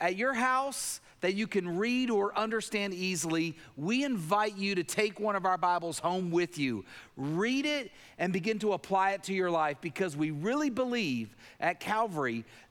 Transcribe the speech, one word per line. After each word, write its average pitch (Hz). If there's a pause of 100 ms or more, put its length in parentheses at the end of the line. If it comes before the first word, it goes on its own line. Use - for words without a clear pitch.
at 180
your 254
house 262 (200)
that 185
you 208
can 180
read 247
or 202
understand 214
easily, 170 (200)
we 220
invite 208
you 196
to 180
take 214
one 208
of 180
our 185
Bibles 170
home 180
with 170
you. 123 (320)
Read 208
it 285 (260)
and 180
begin 196
to 214
apply 190
it 196
to 196
your 185
life, 156
because 170
we 156
really 240
believe 208 (240)
at 170
Calvary 156 (260)